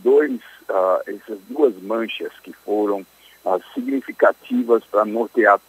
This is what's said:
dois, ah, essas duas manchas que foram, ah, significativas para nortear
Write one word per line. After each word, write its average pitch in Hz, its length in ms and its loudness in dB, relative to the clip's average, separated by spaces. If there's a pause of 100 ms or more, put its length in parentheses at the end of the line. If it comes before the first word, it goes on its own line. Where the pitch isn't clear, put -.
dois, 135 380 2 (260)
ah, 92 400 0
essas 101 400 -12
duas 123 340 0
manchas 107 520 -8 (100)
que 90 80 -18
foram, 101 560 -4 (380)
ah, 190 120 0 (160)
significativas 123 1080 0
para 104 220 0
nortear 104 640 0